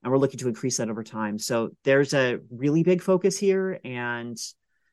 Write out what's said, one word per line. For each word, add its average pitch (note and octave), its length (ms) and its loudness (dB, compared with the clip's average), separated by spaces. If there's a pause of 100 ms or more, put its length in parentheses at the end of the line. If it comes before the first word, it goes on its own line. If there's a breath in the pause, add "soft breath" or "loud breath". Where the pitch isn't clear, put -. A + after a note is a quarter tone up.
and B2 100 -4
we're C3+ 60 6
looking C3+ 200 0
to B2 100 -4
increase A#2+ 300 -4
that A#2 100 -4
over A2+ 140 -6
time. G#2+ 360 -6
So A#2 320 -2 (140)
there's C#3 300 4
a B2+ 240 2 (120)
really D3 320 2
big F3+ 200 4
focus F#3+ 360 2
here, F#3+ 460 0
and, A#2+ 520 -6 (560)